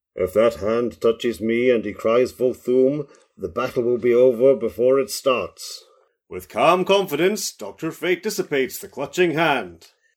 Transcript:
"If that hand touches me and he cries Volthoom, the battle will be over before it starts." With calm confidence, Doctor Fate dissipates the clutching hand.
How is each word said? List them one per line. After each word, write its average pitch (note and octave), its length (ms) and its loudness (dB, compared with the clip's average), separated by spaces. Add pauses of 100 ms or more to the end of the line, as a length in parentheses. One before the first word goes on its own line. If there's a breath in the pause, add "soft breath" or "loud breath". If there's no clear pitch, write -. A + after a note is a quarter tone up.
(160)
"If F2+ 180 -4
that A2 220 4
hand A2+ 440 -2
touches A2+ 400 0
me A#2 300 0
and A2 140 2
he G#2 80 -6
cries A2+ 400 0
Volthoom, C3 760 0 (280 soft breath)
the F#2 120 -10
battle B2 340 -4
will A#2+ 160 0
be A#2 160 2
over B2+ 420 4
before A#2 420 0
it C3+ 120 -4
starts." - 720 -4 (460 soft breath)
With F#2 200 -14
calm E3 340 2
confidence, G3 680 0
Doctor - 380 -10
Fate E3+ 320 -4
dissipates E3 560 -4
the - 80 -14
clutching C#3+ 460 -2
hand. C3 540 -2 (300)